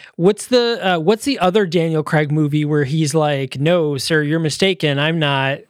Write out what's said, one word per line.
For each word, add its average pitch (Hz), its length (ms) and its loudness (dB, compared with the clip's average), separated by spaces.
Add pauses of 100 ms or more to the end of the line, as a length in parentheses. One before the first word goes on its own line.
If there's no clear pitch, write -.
(160)
What's 196 320 0
the, 233 340 0
uh, 180 160 2
what's 190 260 0
the 269 140 -2
other 185 260 2
Daniel 165 380 0
Craig 151 300 0
movie 151 320 0
where 147 180 0
he's 147 320 -2
like, 143 460 -2
"No, 156 380 2
sir, 151 240 0
you're 151 180 0
mistaken. 160 580 0
I'm 160 220 0
not." 139 500 0